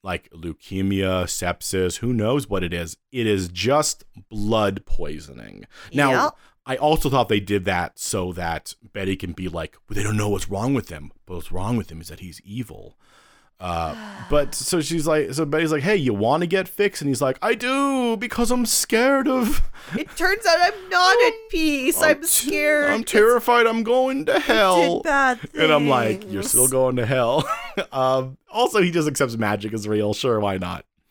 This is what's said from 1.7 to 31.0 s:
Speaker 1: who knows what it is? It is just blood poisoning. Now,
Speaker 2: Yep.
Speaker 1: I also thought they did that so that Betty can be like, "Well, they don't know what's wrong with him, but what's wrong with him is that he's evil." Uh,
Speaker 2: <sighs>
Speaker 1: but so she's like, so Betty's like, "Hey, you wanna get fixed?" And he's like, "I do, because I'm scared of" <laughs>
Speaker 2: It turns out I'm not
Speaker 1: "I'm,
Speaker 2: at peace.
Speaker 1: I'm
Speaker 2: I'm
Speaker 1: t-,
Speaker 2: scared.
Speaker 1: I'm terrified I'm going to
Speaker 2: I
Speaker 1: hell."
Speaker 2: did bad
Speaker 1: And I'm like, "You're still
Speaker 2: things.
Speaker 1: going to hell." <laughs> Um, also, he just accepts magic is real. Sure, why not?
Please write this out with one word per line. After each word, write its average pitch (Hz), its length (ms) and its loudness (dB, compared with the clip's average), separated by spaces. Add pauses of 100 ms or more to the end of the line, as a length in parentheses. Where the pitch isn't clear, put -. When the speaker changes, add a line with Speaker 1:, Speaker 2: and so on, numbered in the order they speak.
Speaker 1:
who 123 160 -2
knows 120 360 0
what 95 140 0
it 87 100 -4
is? 85 220 -6 (160)
It 120 140 -2
is 95 220 2
just 117 560 0 (260)
blood 104 560 0
poisoning. 69 800 -4 (280)
Now, 139 180 4 (140)
Speaker 2:
Yep. 302 100 -4 (300)
Speaker 1:
I 131 120 -4
also 151 320 2
thought 127 200 2
they 107 120 4
did 95 240 -2
that 90 340 -2
so 92 340 -4
that 85 420 -6 (180)
Betty 95 240 -2
can 87 160 -8
be 92 160 -8
like, 80 260 -8 (120)
"Well, 101 80 -8
they 98 80 -2
don't 107 140 -2
know 107 120 0
what's 95 200 -2
wrong 107 240 -2
with 127 160 -2
him, 76 220 -14 (140)
but 90 100 -12
what's 85 160 -10
wrong 98 260 -2
with 92 140 -6
him 80 100 -14
is 80 60 -16
that 82 140 -18
he's 90 240 -16
evil." 107 520 -14 (600)
Uh, 82 360 -6 (280)
Speaker 2:
<sighs> - 60 -18
Speaker 1:
but 143 260 0
so - 240 -2
she's 151 260 -4
like, 151 280 0
so 156 100 -2
Betty's 156 300 0
like, 143 100 -2
"Hey, 202 140 2
you 127 160 0
wanna 131 340 0
get 185 220 -2
fixed?" 202 320 -2
And 143 80 -2
he's 127 120 0
like, 135 200 0
"I 220 140 0
do, 254 600 0
because 226 340 -2
I'm 247 160 2
scared 254 640 2
of" 247 340 2 (160)
<laughs> - 200 -10
Speaker 2:
It - 180 -8
turns 381 300 0
out 339 160 6
I'm 392 280 0
not 370 300 4
Speaker 1:
"I'm, 480 80 6
Speaker 2:
at 453 60 2 (160)
peace. 294 520 0
Speaker 1:
I'm 311 100 6
Speaker 2:
I'm 294 100 2
Speaker 1:
t-, 330 60 -4
Speaker 2:
scared. 294 640 2
Speaker 1:
I'm 220 120 -2
terrified 233 640 4
I'm 226 160 0
going 262 440 0
to - 100 2
Speaker 2:
I - 20 4
Speaker 1:
hell." 185 560 4
Speaker 2:
did - 80 -4
bad 269 360 2 (140)
Speaker 1:
And 160 160 2
I'm 147 200 4
like, 113 420 0
"You're 98 120 -4
still - 180 2
Speaker 2:
things. 127 100 4
Speaker 1:
going 131 260 2
to 120 80 0
hell." 127 480 2
<laughs> - 40 -6 (340)
Um, 131 460 0 (140)
also, 214 320 2
he 175 80 2
just 160 160 2
accepts 123 280 -2
magic 107 380 -2
is 107 140 -6
real. 107 260 0
Sure, 117 260 0
why 98 200 -2
not? 90 260 -8 (260)